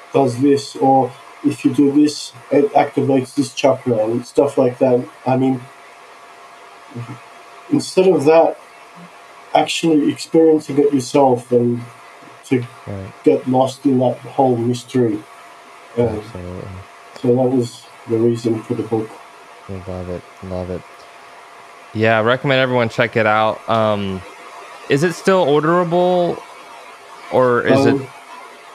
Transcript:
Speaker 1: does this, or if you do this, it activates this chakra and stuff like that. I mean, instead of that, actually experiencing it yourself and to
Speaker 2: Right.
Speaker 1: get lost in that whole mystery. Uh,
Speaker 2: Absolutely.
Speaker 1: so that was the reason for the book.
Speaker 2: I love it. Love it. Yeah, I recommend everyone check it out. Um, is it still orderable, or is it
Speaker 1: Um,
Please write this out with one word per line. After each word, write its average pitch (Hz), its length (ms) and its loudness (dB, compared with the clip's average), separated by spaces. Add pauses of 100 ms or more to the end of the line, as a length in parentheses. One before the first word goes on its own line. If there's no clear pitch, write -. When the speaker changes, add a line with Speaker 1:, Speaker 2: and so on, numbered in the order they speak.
(140)
Speaker 1:
does 127 280 2
this, 139 360 2
or 135 340 2 (320)
if - 200 -2
you 131 100 0
do 139 180 2
this, 147 420 0 (180)
it 143 220 2
activates 135 640 0
this 135 180 -2
chakra 127 520 0
and 120 200 -4
stuff - 320 0
like 123 220 0
that. 127 260 2 (200)
I 131 120 0
mean, 131 240 0 (2000)
instead 185 380 0
of 151 180 2
that, 160 320 4 (960)
actually 156 580 0
experiencing 156 680 2
it 139 140 2
yourself 131 580 0
and 120 300 0 (640)
to 127 180 0 (220)
Speaker 2:
Right. 101 260 -12 (120)
Speaker 1:
get - 240 2
lost 127 380 0
in 131 140 2
that 123 200 0
whole 127 360 0
mystery. 120 640 -2 (760)
Uh, 120 60 0
Speaker 2:
Absolutely. 95 640 -8 (540)
Speaker 1:
so 131 140 -2
that 127 220 0
was - 280 -6 (240)
the 113 80 -2
reason 117 460 -2
for 123 120 -6
the 113 80 -6
book. 110 260 -4 (600)
Speaker 2:
I 98 40 -10 (160)
love 90 200 -10
it. 87 120 -8 (220)
Love 90 260 -8
it. 87 120 -8 (1120)
Yeah, 110 260 2
I - 20 0
recommend 131 400 2
everyone 123 280 2
check 117 280 -2
it 110 80 2
out. 107 440 0
Um, 101 520 0 (680)
is 143 140 2
it 175 100 0
still 190 320 2
orderable, 175 960 2 (920)
or 123 320 2
is 135 220 4
it 139 100 4
Speaker 1:
Um, 131 120 -6 (680)